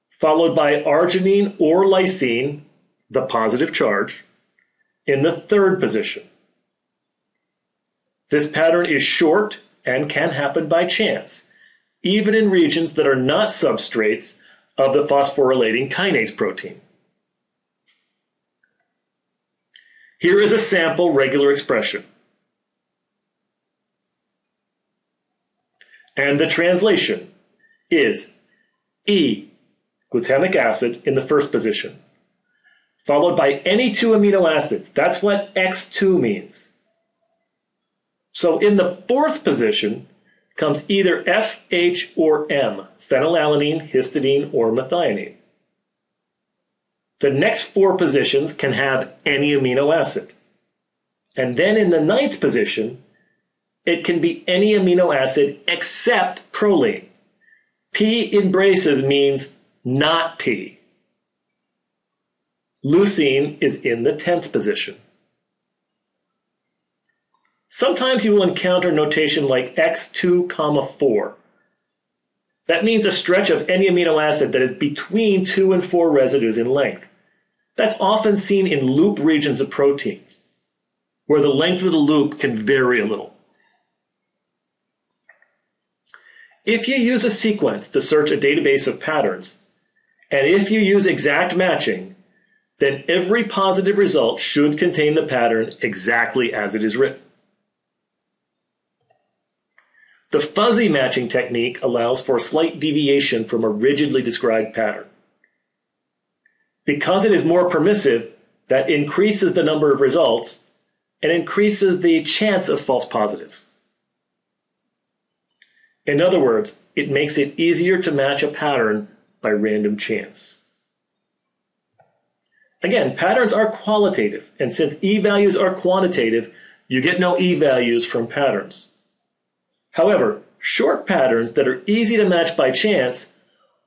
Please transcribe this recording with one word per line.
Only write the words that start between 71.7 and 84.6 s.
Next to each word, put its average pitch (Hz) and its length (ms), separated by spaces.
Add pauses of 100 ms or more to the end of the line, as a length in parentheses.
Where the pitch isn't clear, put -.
That 165 160
means 220 220
a 190 60
stretch 196 400
of - 180
any 185 180
amino 175 320
acid 151 340
that 127 80
is 127 100
between 190 720
two 190 280
and 180 120
four 170 240
residues 127 480
in 117 100
length. 127 400 (680)
That's 214 240
often 208 380
seen 196 280
in 143 220
loop 160 320
regions 147 420
of 139 80
proteins, 139 720 (880)
where 147 140
the 143 80
length 175 340
of 185 80
the 160 60
loop 147 420
can 113 260
vary 123 360
a 110 40
little. 110 300 (3250)